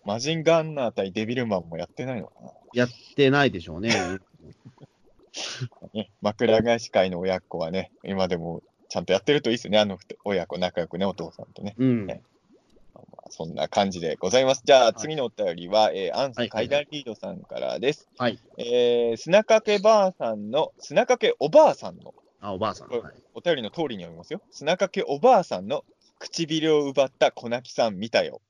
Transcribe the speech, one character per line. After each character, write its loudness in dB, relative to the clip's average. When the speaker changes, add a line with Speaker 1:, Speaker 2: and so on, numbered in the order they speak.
Speaker 1:
魔 -2
人 -4
ガ 4
ン -6
ナ -2
ー -6
対 -2
デ -2
ビ -4
ル -2
マ 0
ン -10
も -10
や -6
っ -20
て -10
な -8
い -8
の -12
か -20
な。 -20
Speaker 2:
や 2
っ -8
て 6
な 4
い 2
で -8
し -14
ょ -10
う -8
ね。 -2
Speaker 1:
<laughs> -10
ね、 -8
枕 2
返 2
し -12
会 2
の -6
親 -2
子 -12
は -4
ね、 -4
今 -2
で -2
も -8
ち -8
ゃ -4
ん -8
と 2
や 4
っ -6
て 2
る 2
と -2
い 2
い 0
っ -6
す -12
ね。 4
あ 6
の -8
親 -2
子 -8
仲 -2
良 -4
く -10
ね、 -2
お -2
父 -10
さ -18
ん -18
と -20
ね。 -12
Speaker 2:
う 0
ん。 0
Speaker 1:
ね。 -10
ま -20
あ、 -20
そ -10
ん -12
な -4
感 0
じ -10
で -4
ご -4
ざ 4
い 4
ま 2
す。 -16
じ 6
ゃ 10
あ、 6
Speaker 2:
は 6
い。 -8
Speaker 1:
次 -8
の -4
お -6
便 -4
り -12
は、 4
え -4
ー、 -4
ア -2
ン -10
ス -12
Speaker 2:
は -2
い、 -10
は -4
い、 0
は -
い。 -6
Speaker 1:
階 -
段 -2
リ -10
ー -14
ド -10
さ -12
ん -12
か -12
ら -4
で 0
す。 -14
Speaker 2:
は 0
い。 -8
Speaker 1:
え 2
ー、 -6
砂 2
か 2
け 0
ば 4
あ 0
さ -4
ん -8
の、 -2
砂 0
か 2
け 0
お 0
ば 8
あ 0
さ -10
ん -18
の。 -20
Speaker 2:
あ、 -8
お -6
ば 0
あ -6
さ -18
ん。 -20
Speaker 1:
こ -8
れ、 -2
Speaker 2:
は -16
い。 -20
Speaker 1:
お -16
便 2
り -6
の -6
通 -8
り -4
に -12
読 -14
み -18
ま -18
す -12
よ。 -10
砂 -2
か 0
け -4
お -4
ば 8
あ 0
さ -4
ん -10
の -4
唇 0
を 2
奪 2
っ -8
た 4
子 -12
泣 -6
き -18
さ 2
ん -6
見 -8
た 4
よ。 -8